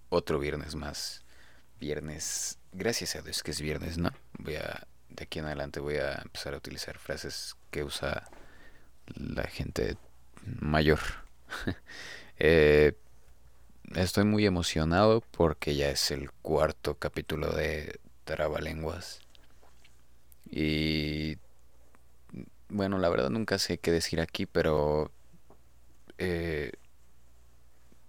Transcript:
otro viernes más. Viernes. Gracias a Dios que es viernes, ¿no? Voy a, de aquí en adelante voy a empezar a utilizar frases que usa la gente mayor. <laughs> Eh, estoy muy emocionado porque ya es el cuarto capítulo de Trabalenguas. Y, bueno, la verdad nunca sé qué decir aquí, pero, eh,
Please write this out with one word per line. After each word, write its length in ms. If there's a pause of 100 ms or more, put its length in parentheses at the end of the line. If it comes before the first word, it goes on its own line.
otro 300
viernes 360
más. 480 (560)
Viernes. 800 (140)
Gracias 420
a 60
Dios 220
que 80
es 100
viernes, 380
¿no? 100 (300)
Voy 160
a, 320 (240)
de 140
aquí 140
en 60
adelante 360
voy 160
a 180
empezar 400
a 20
utilizar 420
frases 580 (140)
que 140
usa 400 (840)
la 380
gente 540 (600)
mayor. 400 (680)
<laughs> 100 (640)
Eh, 560 (1000)
estoy 260
muy 240
emocionado 760 (100)
porque 420
ya 160
es 220
el 180
cuarto 640
capítulo 560
de 480 (240)
Trabalenguas. 1000 (1300)
Y, 880 (1300)
bueno, 300
la 100
verdad 200
nunca 300
sé 200
qué 120
decir 300
aquí, 260
pero, 640 (1080)
eh, 540 (1400)